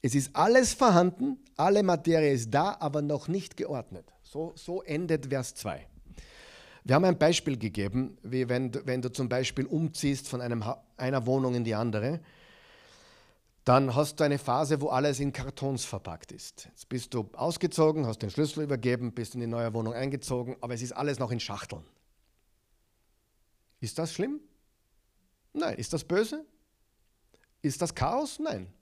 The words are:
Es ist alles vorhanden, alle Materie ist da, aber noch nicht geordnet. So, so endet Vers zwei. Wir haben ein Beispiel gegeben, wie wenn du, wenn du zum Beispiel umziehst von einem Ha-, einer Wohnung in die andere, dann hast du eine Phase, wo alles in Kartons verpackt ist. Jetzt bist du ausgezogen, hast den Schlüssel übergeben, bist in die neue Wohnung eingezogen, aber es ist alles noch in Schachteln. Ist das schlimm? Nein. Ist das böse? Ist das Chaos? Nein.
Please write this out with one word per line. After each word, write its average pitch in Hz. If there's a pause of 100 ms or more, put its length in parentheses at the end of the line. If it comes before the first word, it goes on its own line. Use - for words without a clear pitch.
Es 131
ist 135
alles 226
vorhanden, 214 (180)
alle 196
Materie 160
ist 113
da, 156
aber 147
noch 147
nicht 185
geordnet. - (100)
So, 160
so 180
endet 156
Vers 131
zwei. - (920)
Wir 127
haben 180
ein 180
Beispiel 156
gegeben, 104
wie 123
wenn 123
du, 135
wenn 127
du 123
zum 123
Beispiel 127
umziehst 151
von 123
einem 117
Ha-, - (120)
einer 127
Wohnung 131
in 120
die 110
andere, 117 (1400)
dann 127
hast 147
du 156
eine 143
Phase, 139
wo 147
alles 135
in 139
Kartons 135
verpackt -
ist. -
Jetzt -
bist 127
du 107
ausgezogen, 156
hast 110
den 107
Schlüssel 151
übergeben, 123
bist 117
in 123
die 117
neue 117
Wohnung 113
eingezogen, 127
aber 120
es 117
ist 123
alles 139
noch 123
in 117
Schachteln. - (2000)
Ist -
das 160
schlimm? 277 (1120)
Nein. -
Ist -
das 160
böse? 226 (1160)
Ist 143
das 170
Chaos? 240
Nein. 101 (120)